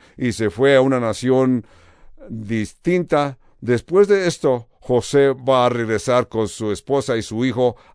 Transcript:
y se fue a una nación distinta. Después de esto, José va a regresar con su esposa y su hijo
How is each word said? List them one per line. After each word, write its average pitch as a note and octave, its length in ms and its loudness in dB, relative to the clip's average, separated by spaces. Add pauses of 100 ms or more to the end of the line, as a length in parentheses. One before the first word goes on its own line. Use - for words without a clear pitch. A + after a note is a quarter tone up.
(160)
y A#2+ 160 -4
se G#2+ 160 -2
fue C3+ 260 2
a C3 60 6
una C3 180 2
nación B2+ 680 0 (600)
distinta. C3 1080 -4 (240)
Después D#3+ 480 2
de G3 180 2
esto, C3 420 -2 (120)
José C3+ 540 2
va B2+ 320 2
a - 20 4
regresar A#2+ 640 -2
con A2 180 -2
su G#2+ 240 -6
esposa C3 460 -2
y G#2 40 -4
su A2+ 220 -6
hijo B2 320 0 (180)